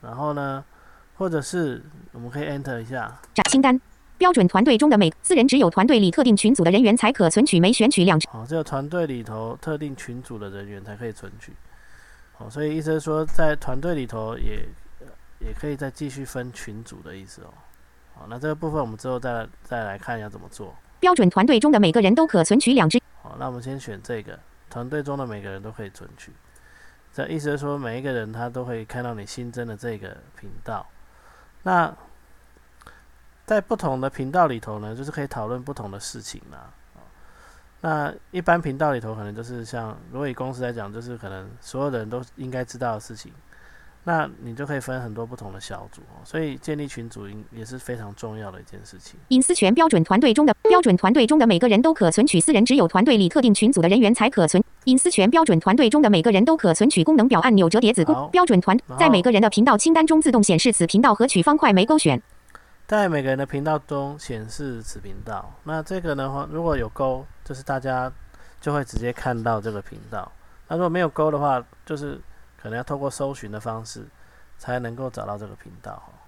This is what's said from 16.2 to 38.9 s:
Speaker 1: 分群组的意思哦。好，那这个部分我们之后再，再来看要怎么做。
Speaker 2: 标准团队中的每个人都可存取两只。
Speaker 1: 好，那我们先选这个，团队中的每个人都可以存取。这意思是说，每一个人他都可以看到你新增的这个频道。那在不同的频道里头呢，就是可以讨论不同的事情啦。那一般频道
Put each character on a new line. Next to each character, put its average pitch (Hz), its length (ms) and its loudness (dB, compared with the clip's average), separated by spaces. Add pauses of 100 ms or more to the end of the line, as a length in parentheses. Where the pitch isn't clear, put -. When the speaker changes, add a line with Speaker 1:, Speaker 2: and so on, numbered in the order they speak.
Speaker 1:
分 123 260 -10
群 113 320 -16
组 - 180 -20
的 82 140 -18
意 95 80 -18
思 - 180 -20
哦。 85 60 -20 (680)
好， - 140 -20
那 117 100 -14
这 139 80 -8
个 156 80 -4
部 160 160 -8
分 156 80 -4
我 135 80 -2
们 110 80 -10
之 120 140 -12
后 127 100 -4
再， 117 300 -8 (160)
再 107 200 -8
来 101 120 -10
看 117 240 -10
要 104 80 -12
怎 95 100 -18
么 87 120 -20
做。 - 240 -18 (260)
Speaker 2:
标 359 140 4
准 208 160 6
团 196 160 2
队 262 120 4
中 285 140 4
的 214 80 4
每 185 100 4
个 196 100 2
人 202 140 4
都 320 120 2
可 185 180 2
存 214 160 4
取 254 140 2
两 202 120 6
只。 233 140 2 (220)
Speaker 1:
好， - 180 -16
那 131 60 -6
我 131 40 -6
们 123 120 -12
先 135 180 -10
选 104 240 -12
这 113 180 -10
个， 98 160 -18 (300)
团 120 200 -12
队 147 140 -6
中 139 140 -8
的 135 100 -6
每 107 140 -10
个 101 80 -12
人 98 140 -12
都 107 100 -14
可 107 100 -14
以 101 60 -12
存 - 200 -20 (100)
取。 - 120 -20 (800)
这 139 180 -8
意 160 100 -6
思 147 120 -6
是 147 80 -4
说， 143 200 -6
每 120 200 -8
一 131 40 -12
个 139 100 -6
人 113 180 -6
他 117 200 -10
都 123 160 -10
可 123 100 -10
以 113 80 -12
看 123 180 -12
到 120 120 -8
你 104 100 -14
新 120 260 -14
增 120 160 -12
的 110 80 -12
这 113 220 -10
个 98 180 -16 (240)
频 - 120 -18 (120)
道。 110 240 -10 (760)
那 170 320 0 (1500)
在 214 140 2
不 214 140 -6
同 139 240 -4
的 135 120 -4
频 131 200 -8
道 170 160 2
里 120 140 -4
头 107 180 -12
呢， 107 160 -10
就 127 80 -14
是 143 80 -10
可 147 120 -8
以 139 40 -8
讨 110 200 -8
论 123 160 -8
不 139 100 -12
同 107 180 -12
的 98 80 -14
事 - 220 -14
情 - 200 -16 (120)
啦。 67 180 -20 (1120)
那 151 320 -4 (180)
一 - 120 -8
般 170 180 2
频 143 160 -6
道 147 160 0